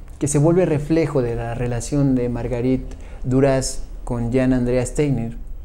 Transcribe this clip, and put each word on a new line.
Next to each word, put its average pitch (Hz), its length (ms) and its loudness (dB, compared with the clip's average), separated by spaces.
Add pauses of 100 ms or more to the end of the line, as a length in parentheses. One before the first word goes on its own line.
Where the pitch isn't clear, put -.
(180)
que 147 100 -2
se 147 100 2
vuelve 170 260 6
reflejo 147 580 2
de 117 120 -2
la 117 200 -4
relación 123 600 0
de 123 140 2
Marguerite 120 680 -2 (280)
Duras 135 580 0 (220)
con 120 280 -2
Jan 131 200 2
Andrea 123 320 2
Steiner. 135 520 -2 (280)